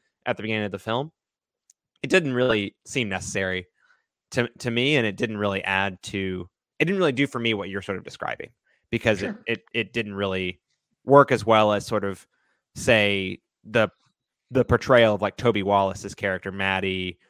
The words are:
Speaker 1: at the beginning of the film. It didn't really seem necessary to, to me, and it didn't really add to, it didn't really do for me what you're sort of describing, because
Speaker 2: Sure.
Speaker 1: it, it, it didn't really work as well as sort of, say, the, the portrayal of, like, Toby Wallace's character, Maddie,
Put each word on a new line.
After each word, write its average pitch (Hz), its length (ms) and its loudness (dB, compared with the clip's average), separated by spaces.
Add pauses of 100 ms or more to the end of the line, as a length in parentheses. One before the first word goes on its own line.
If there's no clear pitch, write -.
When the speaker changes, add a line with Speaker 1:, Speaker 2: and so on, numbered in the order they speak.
(260)
Speaker 1:
at 123 100 -2
the - 80 -14
beginning 107 220 -2
of 98 80 -6
the 98 60 -8
film. 131 340 -6 (880)
It - 80 -8
didn't 147 240 2
really 117 520 0
seem 120 240 -4
necessary 92 580 -4 (640)
to, 120 160 -2 (120)
to 123 120 -6
me, 127 240 0
and 120 100 2
it 98 120 -4
didn't 110 200 -4
really 101 280 -2
add 95 380 -2
to, 92 460 -6 (300)
it 156 60 2
didn't 196 120 -2
really 175 140 2
do 135 160 0
for 131 120 -6
me 117 140 0
what 98 140 -6
you're 98 140 -8
sort 95 160 -6
of 90 80 -14
describing, - 460 -10 (380)
because 110 300 0
Speaker 2:
Sure. 101 260 -8
Speaker 1:
it, 117 140 -4
it, - 40 -20 (100)
it 113 200 -4
didn't 104 200 -4
really 95 480 -4 (420)
work 139 280 8
as 107 140 0
well 107 280 6
as 101 120 -2
sort 104 200 -4
of, 98 200 -8 (480)
say, 101 680 2 (240)
the, 110 240 2 (600)
the 123 140 2
portrayal 117 520 4
of, 90 60 -4
like, 101 140 -2
Toby 107 260 0
Wallace's 98 540 0
character, 95 380 -6
Maddie, 95 640 -4 (100)